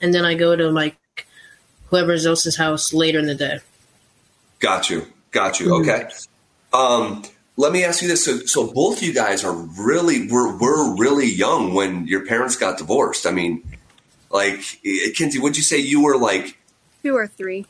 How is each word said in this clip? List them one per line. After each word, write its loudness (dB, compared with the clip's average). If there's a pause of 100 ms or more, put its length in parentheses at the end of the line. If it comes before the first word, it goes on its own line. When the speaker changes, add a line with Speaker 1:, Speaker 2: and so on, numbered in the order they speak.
Speaker 1:
and 2
then 2
I 0
go 2
to, 2
like, 0 (920)
whoever 2
else's 0
house -2
later 2
in 0
the -2
day. -4 (1000)
Speaker 2:
Got 0
you. -4 (240)
Got 0
you. 0
Speaker 1:
Mm-hmm. 2
Speaker 2:
Okay. -2 (640)
Um, 2 (340)
let 2
me 2
ask -2
you -2
this. 0
So, 0
so -2
both 0
you -2
guys 0
are -2
really, 0
were, 0
were 2
really 2
young 0
when -2
your -2
parents 0
got -2
divorced. -2
I 0
mean, -2 (680)
like, 0 (260)
eh, -2
Kinsey, -2
would 0
you -2
say 2
you 2
were, 4
like, 0 (460)
Speaker 3:
Two 0
or 0
three. -10